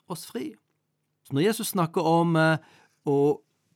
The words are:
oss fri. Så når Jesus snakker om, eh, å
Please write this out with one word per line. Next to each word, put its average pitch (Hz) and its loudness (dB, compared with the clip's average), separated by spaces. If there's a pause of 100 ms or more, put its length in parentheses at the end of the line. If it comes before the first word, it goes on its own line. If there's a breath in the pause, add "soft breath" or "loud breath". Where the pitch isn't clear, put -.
(120)
oss 170 -12
fri. 277 -10 (720)
Så - -10
når 156 2
Jesus 220 -2
snakker 175 -2
om, 170 2
eh, 160 4 (480 loud breath)
å 143 2 (360)